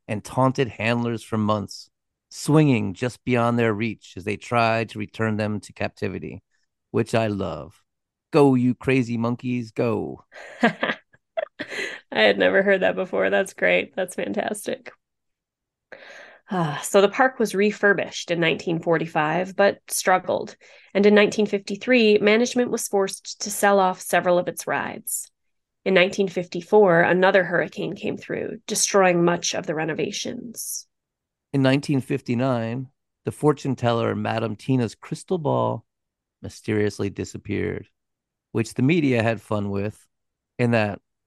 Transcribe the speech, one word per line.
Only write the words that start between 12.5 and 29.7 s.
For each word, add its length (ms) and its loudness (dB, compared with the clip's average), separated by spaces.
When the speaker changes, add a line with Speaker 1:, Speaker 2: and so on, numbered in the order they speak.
Speaker 2:
heard 180 2
that 160 0
before. 320 -2
That's 240 0
great. 420 0
That's 200 -6
fantastic. 800 -6
Ah, 320 -2
so 200 4
the 60 6
park 300 0
was 160 -2
refurbished 760 0
in 100 -2
nineteen 400 0
forty-five, 720 -2
but 340 2
struggled. 680 -2
And 100 4
in 100 8
nineteen 300 6
fifty-three, 760 2
management 520 2
was 180 -6
forced 540 -4
to 80 -8
sell 280 4
off 220 2
several 380 2
of 100 -2
its 180 -10
rides. 640 -8
In 100 2
nineteen 340 2
fifty-four, 760 4
another 420 4
hurricane 500 -4
came 220 -6
through, 500 -8
destroying 580 2
much 300 0
of 120 -6
the 80 -4